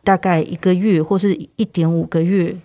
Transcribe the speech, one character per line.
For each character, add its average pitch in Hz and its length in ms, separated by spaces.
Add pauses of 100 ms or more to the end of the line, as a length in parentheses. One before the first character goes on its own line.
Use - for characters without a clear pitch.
大 196 120
概 180 260
一 - 140
个 185 160
月 180 300
或 196 160
是 190 160 (220)
一 - 100
点 165 260
五 165 140
个 160 160
月， 180 440